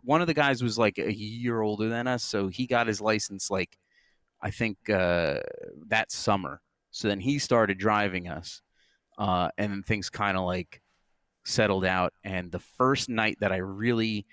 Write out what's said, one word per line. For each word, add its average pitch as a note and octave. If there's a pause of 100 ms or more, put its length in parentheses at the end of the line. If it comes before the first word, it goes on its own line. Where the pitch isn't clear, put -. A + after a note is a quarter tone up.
one C#3+
of F3
the E3
guys C#3
was, A2+
like, G#2+
a G#2
year A2+
older G#2+
than A#2
us, B2
so G2
he B2+
got A#2+
his G#2
license, G#2
like, F#2+ (640)
I G2+
think, -
uh, F2 (480)
that A2
summer. F#2+ (300)
So -
then G2+
he C#3
started A2
driving G2
us, E2 (560)
uh, F#2
and G#2
then G2
things G2+
kinda, G2
like, F2+ (640)
settled G2
out. F#2 (100)
And F2+
the F2+
first C3+
night A2
that G2+
I F#2+
really G#2+